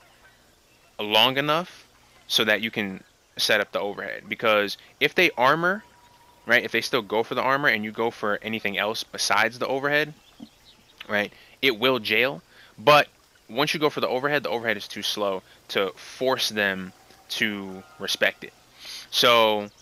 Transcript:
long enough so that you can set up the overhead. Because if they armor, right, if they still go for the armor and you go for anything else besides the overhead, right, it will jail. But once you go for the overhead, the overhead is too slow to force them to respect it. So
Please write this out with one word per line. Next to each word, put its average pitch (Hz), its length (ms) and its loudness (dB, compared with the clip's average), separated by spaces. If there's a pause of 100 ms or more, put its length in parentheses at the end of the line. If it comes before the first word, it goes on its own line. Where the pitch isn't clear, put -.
(1000)
long 110 380 6
enough 151 480 -2 (420)
so - 180 2
that 107 160 2
you 113 100 -4
can 98 320 -6 (320)
set 110 240 2
up 101 120 -2
the 95 80 -4
overhead. 98 480 -8
Because 104 500 0 (220)
if 143 160 0
they 180 160 4
armor, 165 520 2 (640)
right, 113 180 4
if 113 80 -6
they 113 100 0
still 123 200 -2
go 107 220 0
for - 100 -6
the 127 80 -2
armor 135 280 0
and 107 140 0
you 110 80 -6
go 117 200 -2
for 104 320 -4
anything 104 340 -4
else 107 260 -2
besides 113 540 0
the 120 100 -4
overhead, 143 460 -2 (920)
right, 104 260 -2 (280)
it 131 180 0
will 127 180 2
jail. 117 460 -2 (340)
But 143 300 6 (420)
once 131 240 -2
you 170 60 -4
go 147 100 2
for 131 120 -6
the 110 60 -2
overhead, 139 360 -2
the - 60 -6
overhead 113 280 -2
is 101 100 -12
too - 140 -12
slow 98 400 -2 (280)
to 98 260 -2
force - 540 -4
them 95 440 -2 (360)
to 98 520 -6 (160)
respect - 460 -2
it. - 100 -18 (560)
So 110 600 4 (120)